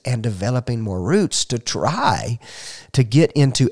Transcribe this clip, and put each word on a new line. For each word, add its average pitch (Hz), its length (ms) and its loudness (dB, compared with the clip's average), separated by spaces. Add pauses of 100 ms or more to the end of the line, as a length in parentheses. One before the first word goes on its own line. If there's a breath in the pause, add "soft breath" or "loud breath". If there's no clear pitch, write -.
and 120 180 -2
developing 113 580 -2
more 95 220 -4
roots 165 440 0
to 117 120 -2
try 120 800 -2 (540 loud breath)
to 135 100 4
get 127 300 4
into 135 400 4